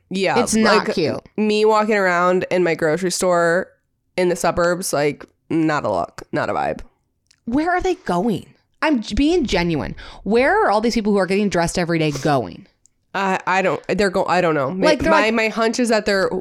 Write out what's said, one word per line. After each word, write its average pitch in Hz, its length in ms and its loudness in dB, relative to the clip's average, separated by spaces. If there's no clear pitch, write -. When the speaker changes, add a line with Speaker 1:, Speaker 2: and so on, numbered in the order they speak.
Speaker 1:
Yeah, 185 340 0
Speaker 2:
It's - 120 -2
not 214 340 2
Speaker 1:
like, 208 60 -4
Speaker 2:
cute. 127 260 -2
Speaker 1:
me 214 300 0
walking 214 300 2
around 180 540 2
in 180 140 2
my 165 100 2
grocery 170 360 -2
store 175 580 0
in 180 140 2
the 180 60 0
suburbs, 175 580 -2
like, 147 320 -2
not 107 340 0
a 110 60 0
look, - 320 -4
not 131 160 -2
a 101 60 -4
vibe. 73 260 -4
Speaker 2:
Where 302 260 -2
are 359 120 0
they 370 140 0
going? 185 580 -4
I'm 285 220 0
j-, - 120 -8
being 302 300 2
genuine. 170 500 -2
Where 277 420 2
are 277 60 2
all 208 100 2
these 220 140 0
people 214 180 0
who 202 60 2
are 185 80 2
getting 196 240 0
dressed 170 280 0
every 170 200 0
day 156 140 0
going? 135 540 -4
Speaker 1:
I, 190 320 -2
I 185 140 2
don't, 180 280 0
they're 190 200 0
go-, 185 180 0
I 180 140 2
don't 165 140 2
know. 139 160 0
Ma-, 185 160 -2
Speaker 2:
Like, 302 140 2
they're 320 100 0
Speaker 1:
my, 311 160 4
Speaker 2:
like, 220 80 0
Speaker 1:
my 220 140 0
hunch 226 300 -2
is 240 120 0
that 214 160 0
they're 190 240 0